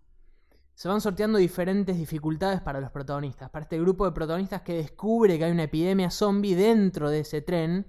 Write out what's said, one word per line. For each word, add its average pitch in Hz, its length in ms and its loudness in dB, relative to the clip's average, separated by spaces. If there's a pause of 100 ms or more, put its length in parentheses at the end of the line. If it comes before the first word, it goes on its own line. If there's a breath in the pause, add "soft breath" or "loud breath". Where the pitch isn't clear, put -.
(760)
se - 120 -10
van 202 140 0
sorteando 214 380 2
diferentes 185 580 2
dificultades 156 640 -2
para 139 180 -6
los 135 120 -8
protagonistas. 143 580 -8
Para 156 140 -12
este 160 180 -6
grupo 185 240 2
de 180 60 0
protagonistas 165 500 -4
que 175 140 -6
descubre 196 640 2
que 160 60 0
hay 170 60 2
una 170 120 2
epidemia 180 480 0
zombie 202 420 0
dentro 190 560 4
de 151 120 0
ese 151 200 -6
tren. 175 480 -2